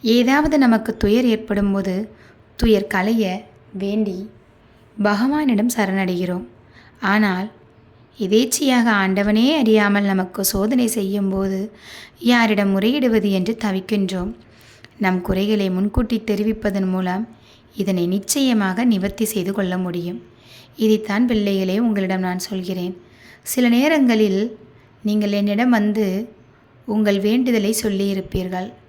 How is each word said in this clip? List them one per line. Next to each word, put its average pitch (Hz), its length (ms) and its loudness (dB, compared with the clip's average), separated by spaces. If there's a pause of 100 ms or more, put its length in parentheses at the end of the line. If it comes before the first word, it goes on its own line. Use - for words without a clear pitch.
ஏதாவது 262 540 4
நமக்கு 226 400 4
துயர் 226 280 2
ஏற்படும்போது 202 720 0 (640)
துயர் 214 280 4
களைய 208 380 0 (480)
வேண்டி 196 440 -4 (800)
பகவானிடம் 233 800 0
சரணடைகிறோம். 185 720 -2 (540)
ஆனால் 196 460 0 (720)
எதேச்சையாக 247 760 2
ஆண்டவனே 202 600 2
அறியாமல் 208 580 2
நமக்கு 185 340 -2
சோதனை 226 420 0
செய்யும்போது 196 720 -2 (600)
யாரிடம் 214 540 2
முறையிடுவது 226 580 2
என்று 190 280 0
தவிக்கின்றோம். 190 720 -4 (680)
நம் 185 240 0
குறைகளை 202 480 0
முன்கூட்டி 208 500 0
தெரிவிப்பதன் 208 680 -2
மூலம் 185 340 -2 (520)
இதனை 180 320 -2
நிச்சயமாக 208 800 0
நிவர்த்தி 208 400 0
செய்து 196 280 -4
கொள்ள 190 240 -2
முடியும். 180 420 -6 (580)
இதைத்தான் 214 500 2
பிள்ளைகளே 196 520 0
உங்களிடம் 190 480 -2
நான் 180 120 -4
சொல்கிறேன். 180 540 -6 (500)
சில - 260 0
நேரங்களில் 240 680 4 (640)
நீங்கள் 208 280 0
என்னிடம் 202 380 0
வந்து 208 360 2 (840)
உங்கள் 208 320 0
வேண்டுதலை 220 540 0
சொல்லியிருப்பீர்கள். 190 960 -4 (200)